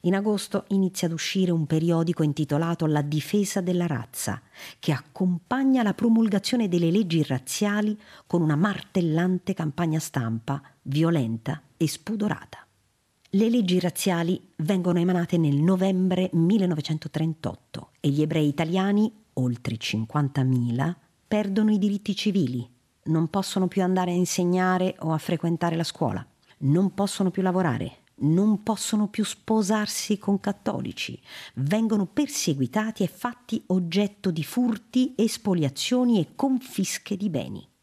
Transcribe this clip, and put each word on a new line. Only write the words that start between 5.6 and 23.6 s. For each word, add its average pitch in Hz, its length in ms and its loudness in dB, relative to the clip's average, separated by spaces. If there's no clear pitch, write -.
la 202 120 2
promulgazione 226 720 2
delle 170 240 2
leggi 170 320 2
razziali 208 760 -2
con 175 160 0
una 156 140 2
martellante 180 1000 0
campagna 156 460 -2
stampa 120 640 -4
violenta 143 760 0
e 160 120 0
spudorata. - 760 -6
Le 220 200 2
leggi 185 300 2
razziali 175 760 -2
vengono 175 420 0
emanate 175 380 2
nel 147 180 2
novembre 185 760 2
millenovecentotrentotto 165 1700 -2
e - 120 0
gli 143 120 2
ebrei 156 240 2
italiani, 190 680 2
oltre 120 420 -2
cinquantamila, 127 1200 0
perdono 214 460 2
i 214 60 2
diritti 202 360 -2
civili, 127 520 0
non 160 220 2
possono 190 380 0